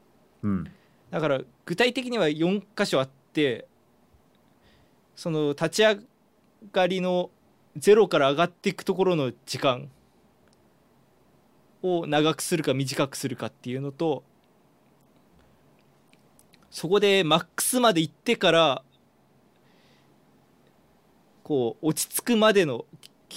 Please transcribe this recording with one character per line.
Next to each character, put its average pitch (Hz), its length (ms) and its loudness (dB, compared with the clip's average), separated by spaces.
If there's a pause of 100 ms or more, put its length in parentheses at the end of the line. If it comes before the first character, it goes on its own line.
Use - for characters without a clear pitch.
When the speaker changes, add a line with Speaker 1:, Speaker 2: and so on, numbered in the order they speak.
(420)
Speaker 1:
う 107 60 -4
ん。 92 160 -4 (460)
Speaker 2:
だ 175 100 -6
か 151 80 -2
ら 139 120 -2 (260)
具 175 100 -6
体 247 180 2
的 247 160 -6
に 240 80 -4
は 170 100 2
四 170 360 0 (120)
箇 208 80 -2
所 170 140 0
あ 131 60 0
っ 131 40 -8 (240)
て、 139 340 -2 (1500)
そ - 160 -8
の 151 200 0
立 160 200 -2
ち 214 140 0
上 214 140 2 (760)
が 185 140 2
り 185 140 -2
の 180 300 -2 (460)
ゼ 196 180 6
ロ 208 140 6
か 170 100 2
ら 139 140 4
上 143 40 -2
が 165 80 2
っ 175 60 -2
て - 200 -6
い - 40 -8
く - 100 -14
と 190 100 -2
こ 185 100 0
ろ 185 120 2
の 131 160 -2 (140)
時 - 120 -10
間 139 300 0 (1900)
を 175 240 -2
長 151 280 2
く - 80 -10
す - 140 -2
る 156 80 -4
か 135 100 0
短 135 340 -2
く - 80 -16
す 143 120 -8
る 131 80 -6
か 117 100 -8
っ 110 40 -10
て - 200 -14
い 123 60 -6
う 135 40 -8
の 139 100 -10
と、 147 320 -4 (2500)
そ - 180 -10
こ 196 120 2
で 196 240 4
マ 151 140 2
ッ - 80 -4 (100)
ク - 60 -4
ス 247 180 0
ま 233 120 4
で 165 80 0
行 160 100 -4
っ - 20 -20
て - 240 -2
か 180 160 2
ら、 160 300 2 (2500)
こ 123 380 -2
う、 - 60 -6
落 - 220 -2
ち - 40 -20
着 - 120 -8
く 240 120 0
ま 214 160 4
で 196 140 4
の 123 180 -8 (520)